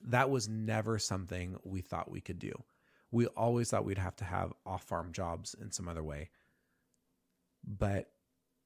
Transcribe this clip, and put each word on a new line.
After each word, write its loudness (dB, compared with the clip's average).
That 6
was 2
never 2
something -2
we -4
thought -4
we -6
could -6
do. -4
We 6
always 4
thought 2
we'd 0
have 0
to -4
have -2
off-farm -4
jobs -4
in -10
some -4
other -2
way. -6
But, 0